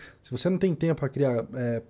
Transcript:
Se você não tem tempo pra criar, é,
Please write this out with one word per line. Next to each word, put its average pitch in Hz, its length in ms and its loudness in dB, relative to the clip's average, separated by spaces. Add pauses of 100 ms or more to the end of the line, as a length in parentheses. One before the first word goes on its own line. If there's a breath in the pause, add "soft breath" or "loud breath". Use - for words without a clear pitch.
(220 loud breath)
Se - 100 -20
você 147 180 -2
não 185 80 2
tem 180 160 2
tempo 160 280 0
pra 139 80 0
criar, 123 440 0
é, 120 360 -2